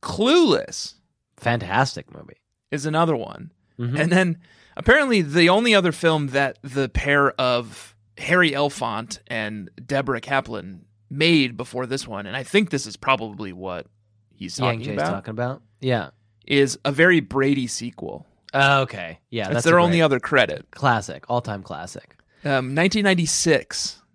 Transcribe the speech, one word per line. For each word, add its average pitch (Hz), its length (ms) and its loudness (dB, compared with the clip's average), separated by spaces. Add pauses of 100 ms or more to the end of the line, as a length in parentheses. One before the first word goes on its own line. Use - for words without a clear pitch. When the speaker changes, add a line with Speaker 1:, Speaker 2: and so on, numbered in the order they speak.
Speaker 1:
Clueless 247 920 2 (420)
Speaker 2:
Fantastic 120 760 -2
movie. - 220 -20 (340)
Speaker 1:
is 147 160 -6
another 160 300 0
one. - 340 -12 (280)
Speaker 2:
Mm-hmm. 120 180 -4
Speaker 1:
And 160 160 2
then 175 260 2 (380)
apparently 254 440 4
the 165 280 4
only 220 260 4
other 180 160 4
film 156 380 0
that 135 340 -2
the 135 260 -2
pair 143 520 2
of 123 560 -2 (220)
Harry 170 340 2
Elfont 120 760 -4
and 107 420 -8 (160)
Deborah 131 360 -2
Kaplan 110 640 -6 (260)
made 143 460 2
before 123 300 -8
this 131 200 -8
one, 104 200 -10
and 101 100 -10
I 131 80 -8
think 196 260 2
this 131 160 -4
is 104 100 -14
probably 107 560 -4
what 92 340 -10 (460)
he's - 280 -12
Speaker 2:
Yang 127 80 0 (100)
Speaker 1:
talking 113 60 -12
Speaker 2:
J's 120 100 -8
Speaker 1:
about, 147 160 -2
Speaker 2:
talking 190 220 -8
about. 123 300 -6 (180)
Yeah. 117 300 -2 (360)
Speaker 1:
is 139 380 2
a 143 80 0
very 165 280 6
Brady 135 460 0
sequel. - 600 -10 (280)
Speaker 2:
Oh, 139 280 4
okay. 87 360 -10 (120)
Yeah, 113 140 -6
Speaker 1:
That's 92 120 -4
Speaker 2:
that's 120 100 -2
Speaker 1:
their 165 120 8
Speaker 2:
a 175 40 6
Speaker 1:
only 175 160 4
Speaker 2:
great 165 60 4
Speaker 1:
other 139 160 2
credit. 107 500 0
Speaker 2:
classic, 107 580 -2
all-time 110 340 -4
classic. - 540 -14 (280)
Speaker 1:
Um, 131 300 -2
nineteen 190 300 2
ninety-six. - 960 0 (140)